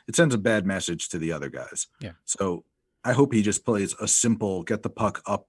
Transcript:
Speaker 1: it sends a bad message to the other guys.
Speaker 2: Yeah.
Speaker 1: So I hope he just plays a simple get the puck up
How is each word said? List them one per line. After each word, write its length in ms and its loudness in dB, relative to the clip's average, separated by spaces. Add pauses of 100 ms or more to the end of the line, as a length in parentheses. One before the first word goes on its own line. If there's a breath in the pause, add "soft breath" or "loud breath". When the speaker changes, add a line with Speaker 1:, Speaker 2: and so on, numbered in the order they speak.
Speaker 1:
it 80 -8
sends 200 4
a 40 2
bad 280 2
message 420 -4
to 100 -6
the 140 -2
other 160 -6
guys. 400 -10 (120)
Speaker 2:
Yeah. 120 -10 (120)
Speaker 1:
So 400 -4 (400)
I 80 2
hope 200 4
he 100 4
just 220 0
plays 360 0
a 60 -6
simple 560 2
get 200 -4
the 80 -4
puck 360 -2
up 220 -4